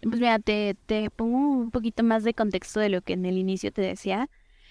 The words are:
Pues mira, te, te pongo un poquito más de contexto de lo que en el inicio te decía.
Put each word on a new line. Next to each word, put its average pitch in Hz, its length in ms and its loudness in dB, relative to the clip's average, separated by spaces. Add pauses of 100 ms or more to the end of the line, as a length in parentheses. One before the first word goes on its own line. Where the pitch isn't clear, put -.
Pues 233 180 0
mira, 233 180 4
te, 208 360 0 (120)
te 214 240 0
pongo 233 280 -2
un 262 320 2
poquito 226 320 -2
más 226 220 4
de 226 80 2
contexto 214 480 -2
de 214 80 4
lo 185 140 0
que - 100 -6
en 180 140 -2
el 180 100 0
inicio 190 340 -2
te 208 120 -4
decía. 190 480 -2 (400)